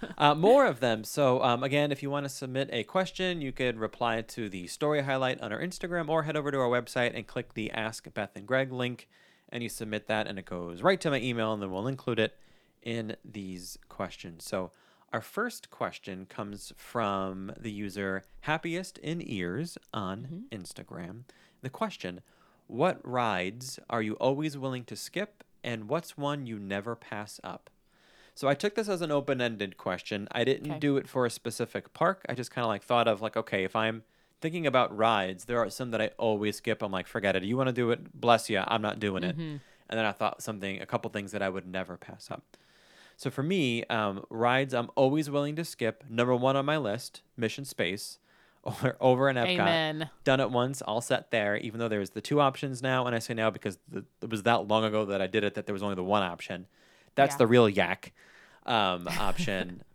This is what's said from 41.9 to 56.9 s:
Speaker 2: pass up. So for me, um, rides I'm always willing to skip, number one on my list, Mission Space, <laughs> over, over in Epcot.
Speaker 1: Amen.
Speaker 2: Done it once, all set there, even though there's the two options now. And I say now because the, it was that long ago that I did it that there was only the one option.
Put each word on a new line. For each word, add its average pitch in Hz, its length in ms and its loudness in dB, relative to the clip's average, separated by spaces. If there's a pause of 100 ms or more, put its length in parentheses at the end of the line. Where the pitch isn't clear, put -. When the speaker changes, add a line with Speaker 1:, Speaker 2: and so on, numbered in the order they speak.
Speaker 2:
pass - 340 -16
up. - 260 -14 (640)
So - 100 -4
for 131 140 -2
me, 143 440 2
um, 107 440 0
rides 127 420 2
I'm 120 220 0
always 139 340 4
willing 143 280 0
to 165 80 -4
skip, - 440 -4
number 120 260 4
one 131 220 4
on 139 80 2
my 151 140 0
list, 117 420 -4 (160)
Mission 117 300 -4
Space, - 520 -4 (220)
<laughs> - 240 -20
over, - 360 0
over 131 280 8
in 131 80 2
Epcot. 120 120 2 (120)
Speaker 1:
Amen. 156 500 2 (140)
Speaker 2:
Done 135 160 6
it 117 100 2
once, 127 300 2
all 113 220 -2
set - 280 -2
there, 104 280 2
even 113 220 -6
though 117 80 0
there's 104 220 0
the 107 120 -8
two 147 180 4
options 135 400 2
now. 131 260 2
And 120 80 0
I 113 40 2
say 117 160 -4
now 110 160 2
because 98 260 -4 (120)
the, 95 180 -10 (160)
it 113 80 -6
was 107 140 -2
that 117 240 4
long 110 160 4
ago 107 200 2
that 98 160 0
I 95 60 0
did 104 180 2
it 98 100 0
that 104 120 -6
there 107 80 -4
was 98 80 -4
only 101 140 -2
the 90 80 -2
one 101 180 4
option. 90 440 -6 (480)